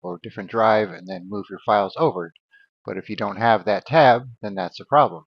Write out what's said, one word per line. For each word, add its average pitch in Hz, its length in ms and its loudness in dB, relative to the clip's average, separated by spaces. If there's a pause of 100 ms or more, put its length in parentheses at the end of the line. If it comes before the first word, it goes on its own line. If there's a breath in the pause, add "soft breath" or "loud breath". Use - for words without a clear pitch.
or 90 180 -10
different 104 300 -14
drive 110 400 2
and 85 160 -18
then 92 240 -12
move 101 180 -8
your 92 160 -14
files 101 320 0
over. 92 360 -2 (520 soft breath)
But 92 120 -8
if 95 120 -12
you 107 60 -8
don't 101 220 -6
have 110 300 2
that 101 200 -2
tab, 131 380 4 (180)
then 101 140 -10
that's 90 240 -8
a 82 40 -18
problem. 107 520 2